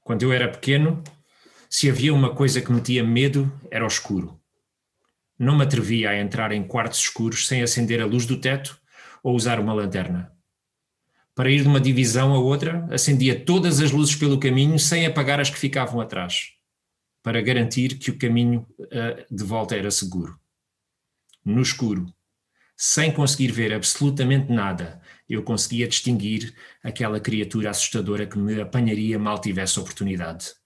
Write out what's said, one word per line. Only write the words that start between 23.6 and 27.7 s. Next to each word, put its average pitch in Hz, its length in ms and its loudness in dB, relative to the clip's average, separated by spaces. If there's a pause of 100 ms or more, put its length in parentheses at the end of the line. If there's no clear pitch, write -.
absolutamente 135 760 0
nada, 95 520 -2 (260)
eu 107 140 -4
conseguia 117 440 -2
distinguir 113 680 -2 (280)
aquela 110 380 -4
criatura 107 480 -2
assustadora 104 580 -4